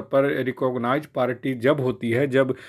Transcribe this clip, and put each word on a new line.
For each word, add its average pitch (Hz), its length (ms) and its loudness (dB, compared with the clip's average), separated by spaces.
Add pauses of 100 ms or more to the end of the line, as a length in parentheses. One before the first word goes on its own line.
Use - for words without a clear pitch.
पर 139 400 0
रिकॉग्नाइज 127 640 -2
पार्टी 127 480 -2
जब 131 260 2
होती 123 300 -2
है, 127 160 2
जब 131 280 2 (140)